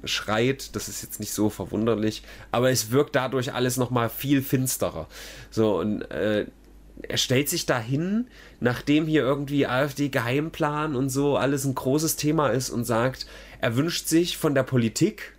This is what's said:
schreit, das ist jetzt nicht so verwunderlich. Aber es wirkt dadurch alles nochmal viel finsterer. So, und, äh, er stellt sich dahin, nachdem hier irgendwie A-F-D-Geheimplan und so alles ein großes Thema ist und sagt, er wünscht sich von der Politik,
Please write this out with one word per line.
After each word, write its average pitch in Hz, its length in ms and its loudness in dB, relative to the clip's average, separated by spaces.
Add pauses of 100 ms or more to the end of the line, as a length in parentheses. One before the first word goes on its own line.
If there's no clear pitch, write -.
schreit, 120 720 0
das 104 140 -6
ist - 140 -10
jetzt - 180 -12
nicht 104 140 -4
so 107 160 2
verwunderlich. 107 720 -2 (280)
Aber 123 200 4
es 107 220 0
wirkt 143 220 2
dadurch 127 380 0
alles 123 240 0
nochmal 123 320 0
viel 135 320 2
finsterer. 127 680 -2 (440)
So, 107 280 2
und, 104 220 0 (100)
äh, 104 360 0 (560)
er - 160 -6
stellt 131 320 0
sich 165 160 -2
dahin, 160 640 0 (300)
nachdem 143 480 2
hier 156 140 4
irgendwie 139 460 2
A-F-D-Geheimplan 143 1300 0
und 135 140 0
so 139 260 2
alles 131 300 0
ein 135 80 0
großes 151 420 0
Thema 151 320 2
ist 127 220 0
und 117 140 -2
sagt, 120 420 0 (340)
er 113 160 0
wünscht 160 320 0
sich 170 300 2
von 151 160 2
der 135 80 4
Politik, 123 760 0